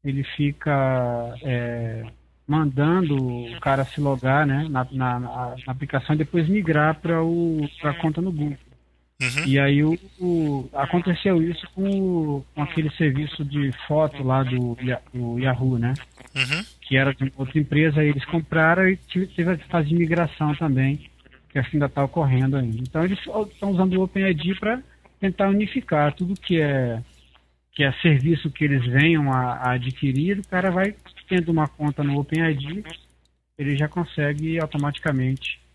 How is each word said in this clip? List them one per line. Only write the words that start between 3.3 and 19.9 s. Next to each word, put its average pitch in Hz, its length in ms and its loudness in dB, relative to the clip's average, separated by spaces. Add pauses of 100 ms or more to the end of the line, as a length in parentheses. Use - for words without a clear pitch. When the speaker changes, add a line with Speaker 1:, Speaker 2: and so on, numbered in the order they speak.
Speaker 1:
cara 135 240 2
se - 160 -8
logar, 139 460 2
né, 143 220 0
na, 131 240 -2
na, 123 280 -2
na, 123 360 -8 (100)
na 127 60 -6
aplicação 139 420 -2
e 151 40 0
depois 160 300 0
migrar 156 520 2
pra 165 220 0
o, 165 460 0 (120)
pra 151 140 -2
conta 165 260 -2
no 185 120 -2
Google. 147 240 -4 (640)
Speaker 2:
Uhum. 131 260 -2
Speaker 1:
E 135 120 4
aí 143 240 4
o, 160 160 2 (220)
o, 156 520 0
aconteceu 170 720 2
isso 170 320 -4
com 196 140 -2 (120)
o, 156 540 -2
com 151 80 -4
aquele 151 300 -2
serviço 147 520 -2
de 139 280 -2 (160)
foto 147 340 2
lá 131 220 2
do 123 360 -2
Ya-, 127 220 -4 (100)
do 120 280 -4
Yahoo, 127 360 0
né? 120 160 0 (440)
Speaker 2:
Uhum. 143 280 -2 (180)
Speaker 1:
Que 135 140 -2
era 135 160 2
de 131 120 -4
uma 135 120 -4
outra 135 220 -2
empresa, 151 460 2
eles 143 220 0
compraram 165 640 2
e 190 80 2
tive-, 185 300 -4
teve 175 240 -2
a 170 80 0
fase 160 300 -2
de 165 80 2